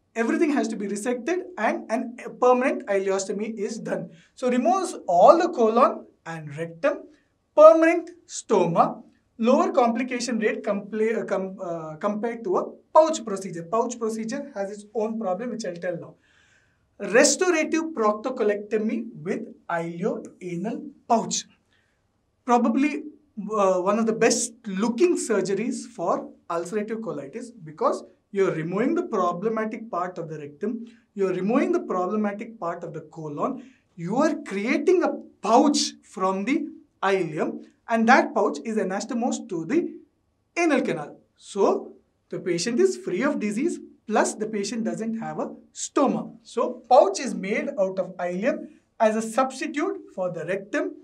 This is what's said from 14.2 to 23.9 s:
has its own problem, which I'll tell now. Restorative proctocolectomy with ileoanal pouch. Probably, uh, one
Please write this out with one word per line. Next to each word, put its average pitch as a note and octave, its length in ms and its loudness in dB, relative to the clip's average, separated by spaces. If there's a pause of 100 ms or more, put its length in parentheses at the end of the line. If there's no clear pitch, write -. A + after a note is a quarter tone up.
has G3 180 -6
its G#3 220 -16
own A3+ 260 -4
problem, G3 320 -4
which G3+ 140 -8
I'll F3 100 -8
tell F3 220 -6
now. - 180 -16 (840)
Restorative D#4 840 4 (100)
proctocolectomy G#3+ 1120 0 (180)
with A3+ 180 -4 (260)
ileoanal E3+ 1200 -6 (160)
pouch. A3 380 0 (1000)
Probably, B3+ 580 2 (540)
uh, F#3+ 220 4
one G3 180 2